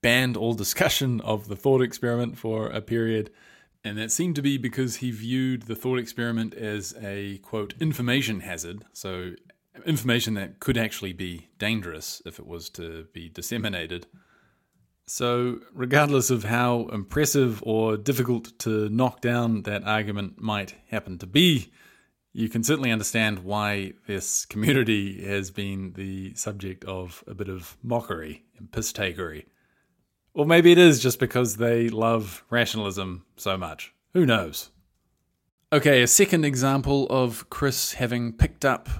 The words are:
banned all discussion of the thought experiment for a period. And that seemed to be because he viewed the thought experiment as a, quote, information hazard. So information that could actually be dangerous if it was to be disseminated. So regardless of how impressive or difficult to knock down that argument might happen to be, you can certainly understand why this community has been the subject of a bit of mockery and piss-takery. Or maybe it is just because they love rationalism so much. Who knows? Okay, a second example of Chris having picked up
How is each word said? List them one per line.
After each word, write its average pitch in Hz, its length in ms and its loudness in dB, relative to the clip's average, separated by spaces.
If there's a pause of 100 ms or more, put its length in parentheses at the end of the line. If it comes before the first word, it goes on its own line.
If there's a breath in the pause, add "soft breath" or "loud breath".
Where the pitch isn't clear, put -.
banned 123 340 4
all 113 180 0
discussion 120 680 0
of 107 260 -2
the 101 80 -8
thought 135 260 4
experiment 120 560 -2
for 110 300 -4
a - 120 -6
period. 113 500 -2 (520 soft breath)
And 104 160 -6
that 110 140 -4
seemed 170 240 0
to 143 60 -4
be 139 160 2
because 123 380 -2
he 127 140 -4
viewed 123 520 -2
the 113 120 -8
thought 127 240 -2
experiment 117 560 -4
as 104 460 -6
a, 101 380 -8
quote, 107 420 -8
information 123 600 -2
hazard. 87 520 -12
So 92 400 -10 (540)
information 120 480 0
that 98 260 -10
could 123 180 0
actually 104 360 -4
be 87 340 -10 (100)
dangerous 95 680 -6
if 80 120 -16
it - 80 -18
was 82 240 -12
to 82 420 -14
be 85 160 -14
disseminated. 90 800 -6 (1000 soft breath)
So 123 540 -2 (120)
regardless 139 580 2
of 117 140 0
how 120 480 2
impressive 123 720 0
or 110 320 2
difficult 120 640 -2
to 107 300 0
knock 120 300 2
down 117 420 0
that 101 220 -4
argument 104 560 -4
might 104 340 -4 (160)
happen 98 280 -6
to 95 80 -12
be, 143 460 2 (640 soft breath)
you 113 140 -2
can 113 140 -2
certainly 135 300 0
understand 107 480 0
why 101 540 -4 (120)
this - 380 -4
community 107 800 0
has 98 240 -4
been 95 440 -8
the 95 400 -10
subject 95 500 -10
of 92 420 -10
a - 80 -14
bit 95 140 -8
of 92 340 -12
mockery 87 640 -6 (140)
and - 120 -18
piss-takery. 87 760 -6 (880)
Or 147 100 2
maybe 170 260 10
it 175 80 12
is 160 220 12
just 123 180 2
because 120 380 0
they 117 320 2
love 113 640 0
rationalism 98 760 -2 (120)
so 98 200 -2
much. 85 380 -10 (180)
Who 175 140 6
knows? 98 440 0 (1000)
Okay, 143 300 6
a 123 40 6
second 175 380 4
example 135 640 2
of 123 420 0
Chris - 440 -2
having 120 400 -2
picked - 300 -16
up 131 240 0 (120)